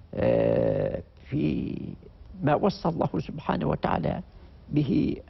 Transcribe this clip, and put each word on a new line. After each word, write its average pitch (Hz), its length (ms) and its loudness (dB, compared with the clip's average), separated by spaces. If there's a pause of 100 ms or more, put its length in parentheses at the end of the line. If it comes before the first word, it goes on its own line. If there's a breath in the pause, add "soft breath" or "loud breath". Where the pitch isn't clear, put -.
(140)
آه، 57 880 2 (280)
في - 440 0 (680)
ما 147 120 4
وصى - 340 0
الله 160 200 0 (100)
سبحانه - 480 -2
وتعالى - 560 0 (480 loud breath)
به 147 460 2 (140)